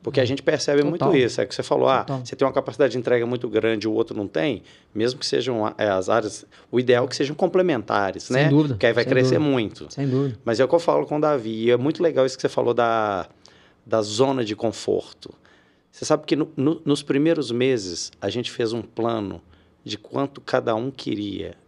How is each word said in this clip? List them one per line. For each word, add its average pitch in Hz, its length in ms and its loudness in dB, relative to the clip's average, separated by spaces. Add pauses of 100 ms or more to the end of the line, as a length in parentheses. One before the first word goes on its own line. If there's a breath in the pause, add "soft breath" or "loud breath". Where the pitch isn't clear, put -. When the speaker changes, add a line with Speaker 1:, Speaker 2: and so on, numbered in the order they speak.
Speaker 1:
Porque 135 180 0
a 127 40 4
gente 135 180 -2
percebe 147 400 2
Speaker 2:
Total. 151 280 0
Speaker 1:
muito 165 80 4
isso. 120 220 2
É 113 60 2
que - 80 -12
você - 80 -6
falou, 131 260 2
"Ah, 123 160 4
Speaker 2:
Total. 131 200 -6
Speaker 1:
você 120 120 -12
tem 139 100 2
uma 131 80 0
capacidade 135 380 0
de 127 60 -4
entrega 120 280 0
muito 123 240 -4
grande 110 360 0
e - 20 0
o 110 40 0
outro 113 240 -2
não 104 120 -4
tem", 151 340 -2 (320 soft breath)
mesmo 120 260 -2
que - 60 -6
sejam, 120 400 -2 (120)
é, 107 100 2
as 95 220 0
áreas, 107 340 0 (280 soft breath)
o 117 80 2
ideal 120 240 4
é 113 40 -6
que - 80 -8
sejam 147 200 -2
complementares, 110 880 0
Speaker 2:
Sem 123 200 -2
Speaker 1:
né? 151 40 4
Speaker 2:
dúvida, 143 280 4
Speaker 1:
Que 123 100 2
aí 117 80 6
vai 120 100 2
Speaker 2:
sem 127 80 -2
Speaker 1:
crescer 127 240 4
Speaker 2:
dúvida. 147 160 2
Speaker 1:
muito. 104 400 -2
Speaker 2:
Sem 139 160 -4
dúvida. 131 360 -2
Speaker 1:
Mas 113 160 0
é 135 40 6
o 127 40 0
que 170 60 2
eu 170 60 6
falo 147 260 2
com 151 120 -4
o - 20 0
Davi, 113 440 0
e 117 60 4
é 120 60 6
muito 147 260 0
legal 135 240 4
isso 131 100 -4
que - 60 -14
você 139 80 0
falou 120 240 0
da, 110 520 2 (600 soft breath)
da 113 160 2
zona 127 420 0
de 104 120 -4
conforto. - 760 -4 (580 soft breath)
Você - 140 -14
sabe 151 220 0
que - 100 0
no, 151 200 -2
no, 135 280 0
nos 143 180 0
primeiros 147 480 0
meses 117 600 -2 (100)
a 101 80 -4
gente 113 220 -4
fez 113 240 -4
um 113 80 -6
plano 110 580 -6 (440 soft breath)
de 107 120 -8
quanto 139 440 -6
cada 120 340 -2
um 120 160 -4
queria 98 640 -8 (140)